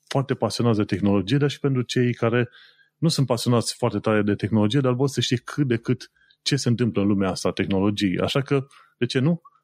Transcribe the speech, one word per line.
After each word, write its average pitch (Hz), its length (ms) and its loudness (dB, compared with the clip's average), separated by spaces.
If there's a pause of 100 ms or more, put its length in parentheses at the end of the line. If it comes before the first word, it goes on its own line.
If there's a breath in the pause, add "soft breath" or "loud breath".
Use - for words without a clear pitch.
foarte 135 260 -2
pasionați 117 440 0
de 107 60 2
tehnologie, 101 540 0
dar 143 120 2
și - 100 -8
pentru 135 220 0
cei 123 320 0
care 117 360 0 (480 loud breath)
nu 156 100 0
sunt 139 200 2
pasionați 120 500 0
foarte 107 220 -2
tare 107 220 2
de 104 140 0
tehnologie, 107 440 0
dar 127 140 2
vor 131 140 0
să 135 140 -2
știe - 160 0
cât - 300 -4
de 113 100 0
cât - 340 -4 (300 soft breath)
ce - 140 0
se 135 140 -2
întâmplă 110 320 0
în 98 60 2
lumea 98 220 0
asta 90 200 -4
a - 20 0
tehnologiei. 98 680 0
Așa 90 220 0
că, 135 240 -2 (320 soft breath)
de 123 80 0
ce 131 140 -2
nu? 165 220 0 (220 soft breath)